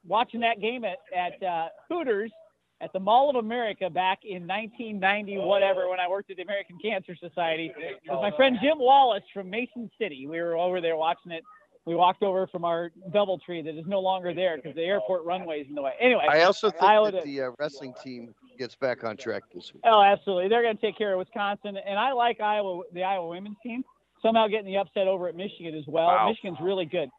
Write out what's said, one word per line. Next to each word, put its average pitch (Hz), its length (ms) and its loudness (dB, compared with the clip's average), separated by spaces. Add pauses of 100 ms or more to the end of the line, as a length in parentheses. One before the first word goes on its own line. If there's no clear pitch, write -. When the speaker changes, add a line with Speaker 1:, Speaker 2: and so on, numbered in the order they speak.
Speaker 1:
watching 226 340 -2
that 226 200 0
game 233 240 -4
at, 185 140 -6 (180)
at, 180 260 -4
uh, 170 260 -4 (200)
Hooters 233 440 -2 (500)
at 160 100 -12
the 190 80 -4
Mall 240 300 4
of 254 60 0
America 220 520 -4
back 185 360 -2
in 185 220 -10
nineteen 214 520 -8
ninety 196 400 0
whatever, 196 500 2
when 185 120 -2
I 180 80 -2
worked 196 220 -4
at 185 60 -12
the 180 60 -10
American 185 360 -8
Cancer 190 380 -6
Society, 165 600 -4
with 269 440 -8
my 208 120 0
friend 262 280 4
Jim 302 180 2
Wallace 254 540 6
from 190 160 -10
Mason 233 500 -8
City. 143 280 -6
We 165 140 -6
were 170 160 -2
over 180 240 0
there 165 160 0
watching 170 360 -2
it. 165 120 -12 (400)
We 170 120 -2
walked 180 260 4
over 190 240 2
from 175 180 -8
our 170 280 -2 (180)
DoubleTree 180 540 0
that 151 120 -10
is 160 100 -12
no 196 140 0
longer 185 320 0
there 170 280 0
'cause 139 140 -12
the 165 100 -4
airport 185 400 -2
runway 170 380 -4
is 135 60 -14
in 147 60 -14
the 147 80 -6
way. 135 160 -2
Anyway, 233 300 4
Speaker 2:
I 156 140 6
also 196 280 4
think 170 120 -4
Speaker 1:
Iowa 214 280 8
Speaker 2:
that 185 120 -4
Speaker 1:
to 151 40 -8
Speaker 2:
the, 139 160 -4
uh, 127 160 -2
wrestling 147 340 -8 (120)
team 120 300 -14 (220)
gets 123 200 -10
back 127 260 -2
on 110 140 -6
track 104 260 -6 (100)
this - 220 -16
week. - 100 -20
Speaker 1:
Oh, 220 160 8
absolutely. 196 480 4
They're 233 140 4
gonna 226 140 0
take 214 200 -4
care 208 160 -2
of 185 60 0
Wisconsin. 202 580 -6
And 196 220 -6
I 262 140 0
like 240 280 0
Iowa, 202 420 -2 (100)
the 175 100 -6
Iowa 185 240 -2
women's 190 380 -12
team, 247 200 -8 (360)
somehow 226 260 6
getting 208 200 -2
the 190 100 -4
upset 196 320 0
over 180 180 0
at 165 80 -6
Michigan 170 400 -10
as 151 140 -10
well. 160 180 2
Speaker 2:
Wow. 202 220 6
Speaker 1:
Michigan's 185 320 -6
really 185 240 -2
good. 156 340 -4